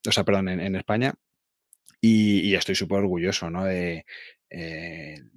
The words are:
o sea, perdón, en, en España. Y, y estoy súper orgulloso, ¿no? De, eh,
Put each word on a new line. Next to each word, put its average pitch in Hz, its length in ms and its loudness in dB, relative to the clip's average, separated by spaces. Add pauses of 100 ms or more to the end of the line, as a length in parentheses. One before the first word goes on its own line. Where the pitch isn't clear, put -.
o 110 60 0
sea, 104 120 2
perdón, 95 240 2
en, 90 120 -2
en 95 160 -4
España. 113 380 -2 (840)
Y, 107 400 6
y 95 160 2
estoy 95 180 -2
súper 98 240 -2
orgulloso, 87 500 0
¿no? 87 160 -4
De, 87 400 -2 (460)
eh, 80 640 -12 (220)